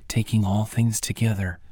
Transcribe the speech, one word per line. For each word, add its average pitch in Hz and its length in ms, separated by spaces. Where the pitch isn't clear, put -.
taking 110 340
all 101 220
things 117 340
together, 98 600